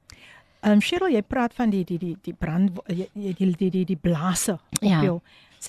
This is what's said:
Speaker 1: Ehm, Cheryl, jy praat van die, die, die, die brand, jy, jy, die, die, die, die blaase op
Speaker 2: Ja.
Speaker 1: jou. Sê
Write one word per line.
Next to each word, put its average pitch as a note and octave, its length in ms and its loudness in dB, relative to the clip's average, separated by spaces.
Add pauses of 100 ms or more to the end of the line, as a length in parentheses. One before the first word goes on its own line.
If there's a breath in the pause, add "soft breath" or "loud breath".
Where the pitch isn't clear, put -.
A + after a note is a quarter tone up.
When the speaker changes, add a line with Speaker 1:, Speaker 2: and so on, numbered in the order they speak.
(600 loud breath)
Speaker 1:
Ehm, G#3+ 200 6
Cheryl, F4+ 320 0
jy G#3+ 80 2
praat A#3+ 320 -2
van A#3 160 0
die, F#3+ 160 0
die, F3 120 -4
die, E3+ 240 -6
die F3 120 -10
brand, F3 380 0 (160)
jy, F3+ 260 -4
jy, G3+ 200 -6
die, F#3 220 2
die, F#3+ 140 0
die, F#3 160 0
die F#3 100 -2
blaase E3+ 580 -2
op - 280 -8
Speaker 2:
Ja. G3 200 2
Speaker 1:
jou. F3 200 0 (380 soft breath)
Sê - 100 -16